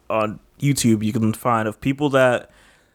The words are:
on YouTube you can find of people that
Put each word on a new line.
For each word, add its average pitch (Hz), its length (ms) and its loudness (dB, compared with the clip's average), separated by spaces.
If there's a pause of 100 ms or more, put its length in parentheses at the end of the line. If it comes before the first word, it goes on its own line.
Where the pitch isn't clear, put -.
on 107 320 -2 (200)
YouTube 123 440 2
you 107 80 -2
can 113 220 0
find 113 340 -2
of 104 120 -10
people 135 300 -2
that 131 400 2 (440)